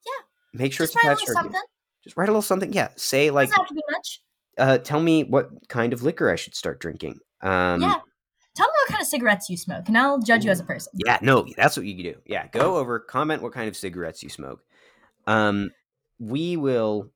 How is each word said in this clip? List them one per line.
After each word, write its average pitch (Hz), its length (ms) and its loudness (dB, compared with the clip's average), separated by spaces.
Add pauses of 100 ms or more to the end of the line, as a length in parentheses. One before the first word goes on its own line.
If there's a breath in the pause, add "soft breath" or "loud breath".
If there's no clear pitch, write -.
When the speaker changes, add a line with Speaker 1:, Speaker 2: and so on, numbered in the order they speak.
Speaker 1:
Yeah. - 540 -14
Speaker 2:
Make 135 140 -2
sure - 140 -2
Speaker 1:
Just - 80 -4
Speaker 2:
it's 466 80 4
a - 40 4
Speaker 1:
write 143 100 4
a - 20 -4
little 349 80 -4
Speaker 2:
five-star - 160 0
review. - 140 -8
Speaker 1:
something. 403 120 -8 (340)
Speaker 2:
Just - 140 -14
write 190 120 0
a - 20 4
little 214 100 2
something. 190 320 -2
Yeah, 165 220 0
say, 147 340 2
like, 139 200 2
Speaker 1:
Doesn't 392 120 2
have 370 60 -2
to 320 80 -14
be 311 60 -6 (100)
much. - 300 -8 (360)
Speaker 2:
uh, 131 220 6
tell 147 220 0
me 160 240 6
what 135 240 0 (180)
kind 120 260 0
of 120 80 -6
liquor 143 300 2
I 85 60 2
should - 180 -10
start 76 240 -6
drinking. 78 400 -10 (220)
Um, 90 400 2
Speaker 1:
Yeah. 381 180 0 (560)
Tell - 100 2
me 539 60 2 (140)
what - 40 -8
kind - 140 -2
of - 40 -4
cigarettes 233 440 0
you 175 60 -8
smoke, 170 300 -10
and 220 80 2
I'll 277 240 4
judge 226 240 2
you 214 60 -2
as 185 100 4
a - 40 -10
Speaker 2:
Ooh. - 40 -16
Speaker 1:
person. - 260 -10 (120)
Speaker 2:
Yeah, 120 160 2
no, 123 240 6 (120)
that's 135 200 2
what 92 80 -6
you 92 160 -10
do. 85 240 -8
Yeah, 95 220 -6
go 165 300 0
over, 120 220 -2
comment 151 440 -4
what 117 100 -8
kind 117 140 -6
of 101 100 -10
cigarettes 87 460 -10
you - 60 -16
smoke. 67 340 -14 (640 soft breath)
Um, 104 420 2 (480)
we 151 400 -4
will 110 580 -2